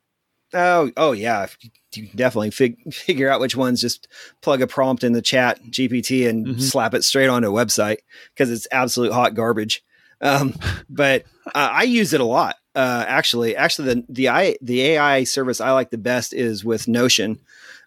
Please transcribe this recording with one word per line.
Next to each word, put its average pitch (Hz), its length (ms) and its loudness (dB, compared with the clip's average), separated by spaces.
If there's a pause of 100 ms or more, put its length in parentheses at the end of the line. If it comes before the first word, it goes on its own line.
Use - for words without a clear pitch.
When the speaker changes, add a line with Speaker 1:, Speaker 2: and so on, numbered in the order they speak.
(540)
Speaker 1:
Oh, 175 420 2
oh 151 160 2
yeah. 104 340 -2 (480)
You 107 140 -12
can - 80 -20
definitely 113 340 0
fig-, 123 440 -2
figure 135 360 -2
out 127 100 2
which 120 160 -2
ones. 123 240 0
Just - 260 -6 (360)
plug 139 200 2
a 123 40 2
prompt 131 360 0
in 120 100 2
the 117 100 0
Chat 123 380 2 (100)
G 131 180 -2
P 120 140 -2
T 127 240 0
and 113 200 0
Speaker 2:
Mm-hmm. 127 140 -6
Speaker 1:
slap 127 340 0
it - 100 -2
straight 135 240 2
onto 120 200 2
a 110 160 2
website 107 340 0 (380)
'cause 131 140 2
it's 113 200 -8
absolute 127 420 0
hot 117 220 2
garbage. 110 480 -2 (380)
Um, 139 340 0 (180)
Speaker 2:
<laughs> - 180 -12
Speaker 1:
but, 135 340 2 (220)
uh, 139 260 0
I 151 120 2
use 233 280 2
it 147 80 2
a 123 40 2
lot. 120 320 0 (180)
Uh, 123 340 0
actually, 117 480 0
actually 139 380 0
the, 120 140 -2
the 131 200 -2
I, 160 340 2
the 123 200 -2
A 156 160 2
I 143 260 2
service 127 360 -4
I 123 120 0
like 131 180 0
the 113 80 -6
best 120 340 -4
is 110 320 -4
with 113 220 -4
Notion. 117 540 0 (460)